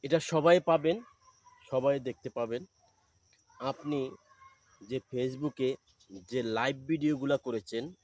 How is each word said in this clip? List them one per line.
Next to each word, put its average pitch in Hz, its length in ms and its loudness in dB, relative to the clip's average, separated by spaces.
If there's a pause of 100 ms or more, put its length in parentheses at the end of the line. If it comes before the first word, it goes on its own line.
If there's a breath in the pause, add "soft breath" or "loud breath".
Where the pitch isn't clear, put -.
এটা 156 140 2 (120)
সবাই 170 260 8 (120)
পাবেন, 160 280 4 (720)
সবাই 135 240 2 (120)
দেখতে 123 300 -8
পাবেন। 117 240 -4 (1080)
আপনি 147 280 -4 (880)
যে 127 80 -4 (140)
Facebook-এ 131 580 -2 (640)
যে 127 80 -2 (180)
লাইভ 135 180 0 (160)
ভিডিওগুলা 143 460 0 (100)
করেছেন 113 360 -4 (200)